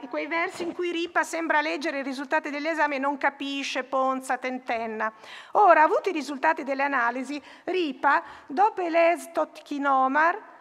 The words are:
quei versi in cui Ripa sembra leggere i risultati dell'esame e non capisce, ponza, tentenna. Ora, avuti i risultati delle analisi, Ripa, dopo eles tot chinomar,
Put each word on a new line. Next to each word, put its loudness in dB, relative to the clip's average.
quei -4
versi -4
in -4
cui -4
Ripa 0
sembra 0
leggere -4
i -4
risultati -4
dell'esame -2
e -2
non -2
capisce, -4
ponza, -2
tentenna. -6
Ora, 8
avuti 2
i 0
risultati -2
delle -2
analisi, -2
Ripa, 0
dopo 2
eles 2
tot -4
chinomar, 2